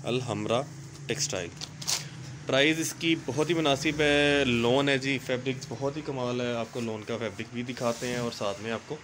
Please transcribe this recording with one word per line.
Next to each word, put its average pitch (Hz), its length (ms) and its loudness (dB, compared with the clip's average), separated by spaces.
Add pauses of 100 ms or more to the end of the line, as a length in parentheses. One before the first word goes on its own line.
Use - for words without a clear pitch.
अलहमरा 117 560 0 (460)
textile, 92 420 -2 (960)
Price 143 320 4
इसकी 165 360 0 (120)
बहुत 151 240 0
ही 175 40 4
मुनासिब 151 460 2
है। 143 460 6
loan 120 420 4
है 135 120 4
जी, 135 200 0
फैब्रिक्स 127 480 -2
बहुत 139 280 -4
ही 156 80 -6
कमाल 123 380 -2
है। 120 140 -2
आपको 117 260 -4
loan 110 220 -4
का 117 140 -4
fabric 107 360 -6
भी 120 100 -4
दिखाते 120 440 -2
हैं 123 120 -2
और 120 140 -2
साथ 101 280 -4
में 113 100 -6
आपको 113 320 -6